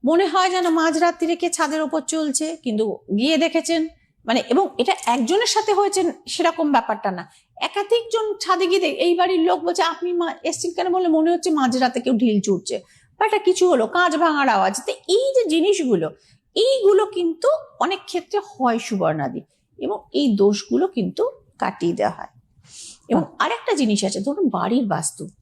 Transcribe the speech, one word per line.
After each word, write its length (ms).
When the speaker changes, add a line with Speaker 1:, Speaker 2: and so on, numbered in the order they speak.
Speaker 1:
মনে 220
হয় 240
যেন 200
মাঝরাত্রিরে 640
কে 140
ছাদের 320
ওপর 180
চলছে, 640
কিন্তু 220
গিয়ে 180
দেখেছেন, 520
মানে, 220
এবং 200
এটা 160
একজনের 400
সাথে 260
হয়েছে 400
সেরকম 440
ব্যাপারটা 380
না, 180
একাধিক 420
জন 280
ছাদে 260
গিয়ে 140
দেখ-, 160
এই 180
বাড়ির 260
লোক 200
বলছে, 220
"আপনি 300
মা-, 300
এসছেন 340
কেন?" 160
বললে, 160
"মনে 240
হচ্ছে 180
মাঝরাতে 500
কেউ 140
ঢিল 260
ছুটছে 400
বা 80
একটা 120
কিছু 300
হলো, 180
কাঁচ 300
ভাঙার 320
আওয়াজ।" 260
তো 60
এই 420
যে 160
জিনিসগুলো, 600
এইগুলো 520
কিন্তু 420
অনেক 260
ক্ষেত্রে 400
হয় 320
সুবর্ণাদি, 600
এবং 200
এই 240
দোষগুলো 500
কিন্তু 440
কাটিয়ে 340
দেওয়া 200
হয়। 180
এবং 140
Speaker 2:
বাহ। 160
Speaker 1:
আরেকটা 360
জিনিস 300
আছে, 160
ধরুন, 280
বাড়ির 380
বাস্তু 420